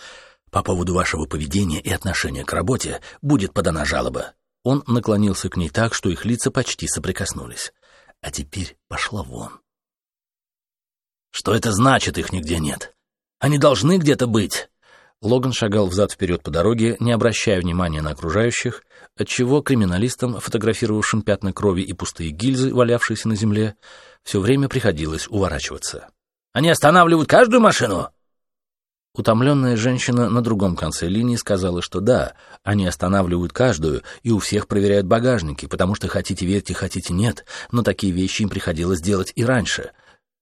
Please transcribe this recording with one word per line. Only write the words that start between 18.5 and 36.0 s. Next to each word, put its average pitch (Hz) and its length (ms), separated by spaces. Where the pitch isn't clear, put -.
отчего 127 460
криминалистам, 113 800
фотографировавшим 107 800
пятна 98 300
крови 95 300
и 92 100
пустые 85 380
гильзы, 127 440
валявшиеся 117 540
на 107 80
земле, 107 400
все 104 160
время 135 280
приходилось 80 600
уворачиваться. 76 800
«Они 151 160
останавливают 165 600
каждую 233 320
машину?» 113 480
Утомленная 123 640
женщина 120 520
на 117 140
другом 101 320
конце 82 320
линии 117 300
сказала, 90 460
что - 180
да, 101 340
они 101 240
останавливают 90 640
каждую 78 500
и 117 100
у 104 60
всех 104 300
проверяют 101 380
багажники, 110 600
потому 90 280
что, 95 140